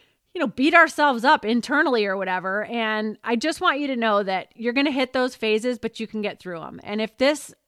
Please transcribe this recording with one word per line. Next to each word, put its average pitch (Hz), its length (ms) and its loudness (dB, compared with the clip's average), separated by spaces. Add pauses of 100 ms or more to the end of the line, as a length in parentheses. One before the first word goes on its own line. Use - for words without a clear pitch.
(340)
you 359 80 -4
know, 277 60 0
beat 269 260 0
ourselves 294 500 4
up 285 220 4
internally 240 600 0
or 196 120 -2
whatever. 190 480 -4
And 220 580 -4
I 233 120 -2
just 311 260 -2
want 320 180 2
you 294 80 -2
to 269 80 -2
know 220 280 2
that 185 320 -4
you're 233 180 -2
gonna 285 180 2
hit 262 220 -2
those 254 220 0
phases, 220 420 0
but 220 220 -8
you 220 80 -6
can 220 140 -6
get 208 180 -6
through 175 220 -10
'em. - 220 -14
And 208 160 -6
if 220 180 -4
this 277 360 0 (140)